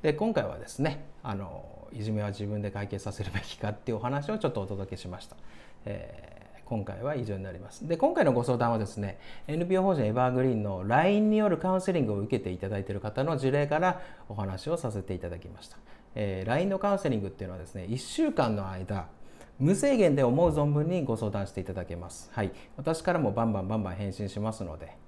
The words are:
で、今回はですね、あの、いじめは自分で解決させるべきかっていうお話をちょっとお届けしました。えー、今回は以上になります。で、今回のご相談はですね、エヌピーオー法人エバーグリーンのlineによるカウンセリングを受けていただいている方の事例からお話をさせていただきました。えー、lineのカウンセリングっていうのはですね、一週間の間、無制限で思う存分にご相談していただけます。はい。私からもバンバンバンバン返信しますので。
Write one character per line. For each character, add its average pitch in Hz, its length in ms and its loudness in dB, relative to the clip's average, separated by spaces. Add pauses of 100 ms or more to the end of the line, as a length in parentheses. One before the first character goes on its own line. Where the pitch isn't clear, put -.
で、 151 100 4
今 208 220 0
回 107 100 2
は 76 140 -6
で 92 100 -12
す - 120 -8
ね、 143 240 0 (180)
あ 104 120 -4
の、 - 580 -10
い 110 100 -8
じ 110 100 -2
め 107 100 0
は 104 60 -2
自 101 160 -6
分 104 160 -2
で 101 100 -2
解 101 180 -6
決 101 160 -6
さ 101 80 -6
せ 104 120 -6
る 95 80 -6
べ 92 80 -2
き - 160 -12
か 107 140 -4
っ 107 40 -6
て - 180 -6
い - 20 0
う 107 40 -2
お - 20 -4
話 143 300 -2
を 214 80 -2
ち 170 80 0
ょ - 20 4
っ 120 40 0
と - 80 -2
お 95 60 -4
届 98 240 -6
け 92 60 -8
し - 120 -10
ま 90 120 -10
し - 60 -16
た。 - 100 -18 (480)
え - 640 -12 (120)
ー、 - 60 -20
今 107 200 -2
回 101 180 -10
は 143 120 -2
以 120 100 -4
上 104 120 -4
に 95 80 -6
な 92 80 -8
り 95 80 -10
ま - 100 -14
す。 - 160 -12
で、 165 100 2
今 269 160 4
回 285 120 6
の 139 80 8
ご 120 100 4
相 123 160 2
談 117 140 4
は 113 60 4
で 107 80 0
す - 100 -10
ね、 98 220 -4 (280)
エ 151 100 -2
ヌ 170 80 2
ピ 185 100 2
ー 185 60 6
オ - 20 4
ー 190 40 4
法 190 80 6
人 135 120 4
エ 107 60 2
バ 127 180 4
ー 127 40 0
グ 127 80 4
リ 131 80 6
ー 120 60 2
ン 107 80 0
の 95 200 -2
line 165 360 6 (100)
に 214 80 6
よ 214 100 6
る 165 100 4
カ 185 140 2
ウ 185 40 4
ン 185 40 4
セ 180 120 0
リ 170 80 4
ン 123 60 4
グ 107 80 2
を 101 40 0
受 107 200 0
け - 40 -2
て 90 80 -4
い 90 80 -4
た 98 100 -4
だ 101 100 -2
い 98 60 -4
て - 60 -8
い 101 40 -2
る 98 60 -4
方 107 220 -2
の 156 140 0
事 131 160 2
例 143 160 4
か 151 100 2
ら 180 220 2 (280)
お 104 60 -8
話 95 340 -4
を 170 80 0
さ 123 140 -2
せ 104 120 -4
て 92 120 -4
い 90 60 -4
た 87 100 -6
だ 85 80 -8
き 85 100 -14
ま - 140 -16
し - 60 -18
た。 - 80 -18 (400)
え 98 300 -2
ー、 113 40 0
line 160 160 4
の 196 140 2
カ 202 120 4
ウ 196 40 4
ン - 20 0
セ 156 120 2
リ 117 60 2
ン 104 40 2
グ 98 80 -4
っ - 20 -4
て - 140 -10
い - 20 -6
う - 40 -6
の 90 40 -8
は 90 60 -10
で 92 60 -10
す - 100 -14
ね、 92 80 -6
一 113 180 -4
週 - 300 2
間 113 240 2
の 98 120 -4
間、 92 380 -4 (520)
無 156 160 6
制 277 220 4
限 175 180 8
で 135 80 4
思 135 240 6
う 156 80 4
存 147 180 4
分 147 140 2
に 175 160 2
ご 117 140 0
相 107 160 -2
談 98 140 -2
し - 40 -10
て 95 120 -6
い - 20 -4
た 95 80 -8
だ 87 140 -4
け 87 100 -8
ま 85 140 -10
す。 - 240 -16
は 113 80 0
い。 95 100 0 (240)
私 160 240 0
か 180 140 2
ら 175 40 2
も 117 140 2
バ 117 120 2
ン 110 100 2
バ 98 80 0
ン 95 60 -4
バ 107 80 0
ン 107 60 0
バ 92 100 -4
ン - 20 -6
返 98 180 -4
信 101 160 -4
し 98 100 -6
ま 107 140 -2
す 104 120 -6
の 80 120 -8
で。 80 200 -14 (120)